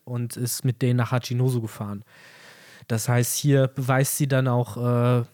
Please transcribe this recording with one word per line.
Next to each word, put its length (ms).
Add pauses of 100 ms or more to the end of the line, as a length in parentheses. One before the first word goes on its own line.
und 320
ist 300
mit 160
denen 160
nach 140
Hachinosu 500
gefahren. 420 (840)
Das 200
heißt, 280
hier 320
beweist 480
sie 120
dann 200
auch, 280
äh, 580